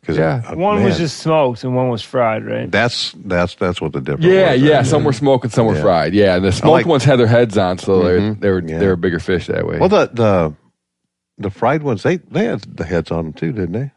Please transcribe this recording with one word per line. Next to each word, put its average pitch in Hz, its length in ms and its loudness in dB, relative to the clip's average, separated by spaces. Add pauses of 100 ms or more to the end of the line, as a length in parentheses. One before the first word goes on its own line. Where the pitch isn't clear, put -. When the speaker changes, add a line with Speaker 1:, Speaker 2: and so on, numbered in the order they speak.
Speaker 1:
'Cause, 160 120 -4
Speaker 2:
Yeah. 151 320 0
Speaker 1:
uh, 165 80 -10
Speaker 3:
One 190 280 0
was 190 100 2
Speaker 1:
man. 156 40 -4
Speaker 3:
just 165 200 -4
smoked 151 460 0
and 127 120 -4
one 127 120 0
was 117 140 -4
fried, 110 440 -2
right? 113 240 -6
Speaker 1:
That's, 117 420 -2 (120)
that's, 87 320 -2
that's 90 240 -2
what 76 120 -6
the 71 80 -6
difference 71 240 -4
Speaker 2:
Yeah, 185 280 4
Speaker 1:
was, 131 100 2
Speaker 2:
yeah. 147 160 4
Speaker 1:
right? 123 80 0
Speaker 2:
Some 151 180 0
were 147 80 0
smoked 135 320 0
and 117 80 -4
some 117 140 2
were 107 80 2
Speaker 1:
Yeah. 76 80 -2
Speaker 2:
fried. 85 320 2
Yeah, 98 220 4
and 92 80 0
the 98 40 2
Speaker 1:
I 92 40 2
Speaker 2:
smoked 151 200 2
Speaker 1:
like 160 140 4
Speaker 2:
ones 147 180 2
had 135 140 4
their 120 80 4
heads 117 320 2
on, 92 200 0
so 95 240 2
Speaker 1:
Mm-hmm. 90 320 2
Speaker 2:
they, 104 120 -6
they 98 40 2
were, 92 120 0
Speaker 1:
Yeah. 80 160 -6
Speaker 2:
they 101 80 2
were 95 60 2
a 90 40 2
bigger 85 240 -2
fish 90 280 -2
that 82 180 -4
way. 82 120 -6
Speaker 1:
Well, 87 100 2
the, 170 240 2
the, 95 420 2 (840)
the 101 120 -6
fried 143 320 -2
ones, 123 220 -4
they, 175 140 0
they 170 280 -4
had - 160 -4
the - 220 -10
heads 80 260 -4
on 82 140 -4
them 80 80 -10
too, 82 200 -6
didn't 90 200 -6
they? 131 240 -6